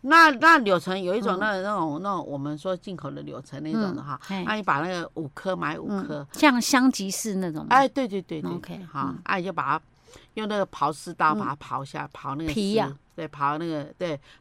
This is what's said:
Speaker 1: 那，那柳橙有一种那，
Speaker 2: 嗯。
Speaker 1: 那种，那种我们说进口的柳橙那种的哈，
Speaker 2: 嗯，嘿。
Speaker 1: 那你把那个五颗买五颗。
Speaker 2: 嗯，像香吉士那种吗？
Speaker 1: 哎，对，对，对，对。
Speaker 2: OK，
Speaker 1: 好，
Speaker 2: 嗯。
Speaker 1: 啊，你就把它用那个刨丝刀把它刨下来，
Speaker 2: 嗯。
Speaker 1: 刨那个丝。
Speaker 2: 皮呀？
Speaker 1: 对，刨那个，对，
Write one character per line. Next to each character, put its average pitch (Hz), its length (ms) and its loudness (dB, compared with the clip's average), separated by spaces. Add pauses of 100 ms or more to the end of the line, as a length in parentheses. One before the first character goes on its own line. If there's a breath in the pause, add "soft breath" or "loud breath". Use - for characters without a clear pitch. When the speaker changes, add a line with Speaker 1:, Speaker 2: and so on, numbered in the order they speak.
Speaker 1:
那， 311 300 10
那 302 260 8
柳 196 200 4
橙 185 220 -2
有 180 140 0
一 233 60 0
种 202 180 0
那， 208 140 0
Speaker 2:
嗯。 185 100 -2
Speaker 1:
那 208 140 -2
种， 160 260 -2
那 202 120 -2
种 165 120 -4
我 139 120 -6
们 147 180 -6
说 185 200 -4
进 185 200 -10
口 139 140 -10
的 143 120 -12
柳 139 200 -12
橙 139 200 -14
那 156 100 -6
种 208 220 -2
的 - 80 -8
哈， 139 160 -8 (100)
Speaker 2:
嗯， 196 100 -6
嘿。 180 60 -6
Speaker 1:
那 214 100 -2
你 214 80 -4
把 156 180 2
那 170 80 -2
个 175 260 -4
五 156 200 -8
颗 185 220 -4
买 156 220 -4
五 - 100 -8 (140)
颗。 - 160 -8
Speaker 2:
嗯， 143 140 -12
像 240 280 4
香 254 300 4
吉 196 200 -4
士 208 240 -4
那 185 160 -2
种 151 120 -8
吗？ 151 80 -10
Speaker 1:
哎， 269 180 8
对， 269 180 -2
对， 190 160 -6
对， 160 180 -8
对。 175 100 -6
Speaker 2:
OK， 175 300 -8 (120)
Speaker 1:
好， 139 160 -4
Speaker 2:
嗯。 - 160 -8
Speaker 1:
啊， 196 120 0
你 175 80 -4
就 190 80 -6
把 147 260 -2
它 - 60 -10 (500 soft breath)
用 214 140 -6
那 208 80 -2
个 190 120 2
刨 151 240 0
丝 165 200 -12
刀 160 220 2
把 135 200 -4
它 - 20 -10
刨 135 280 -8
下 143 180 -10
来， 143 40 -8
Speaker 2:
嗯。 - 80 -16
Speaker 1:
刨 135 220 -8
那 320 80 -6
个 320 40 -2
丝。 302 60 -4
Speaker 2:
皮 202 200 0
呀？ 160 220 0 (200)
Speaker 1:
对， 160 120 -8
刨 143 280 -2
那 170 100 -6
个， 151 180 -4 (120)
对， 170 180 -4 (260 soft breath)